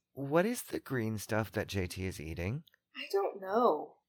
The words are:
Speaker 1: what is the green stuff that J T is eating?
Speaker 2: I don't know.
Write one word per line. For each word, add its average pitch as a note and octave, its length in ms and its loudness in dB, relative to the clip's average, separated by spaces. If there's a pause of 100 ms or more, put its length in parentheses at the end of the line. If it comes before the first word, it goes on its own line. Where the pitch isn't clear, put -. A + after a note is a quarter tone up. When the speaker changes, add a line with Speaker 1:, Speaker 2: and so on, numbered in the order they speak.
(140)
Speaker 1:
what C#3+ 320 2
is A#3+ 160 -2
the - 160 -6
green A2 400 -2
stuff A2 340 0
that G2 140 0
J F#2 200 0
T F#2 200 -4
is F2+ 140 -6
eating? E2+ 420 -4 (340)
Speaker 2:
I C4+ 160 -10
don't G4 280 0
know. F#3+ 540 4 (140)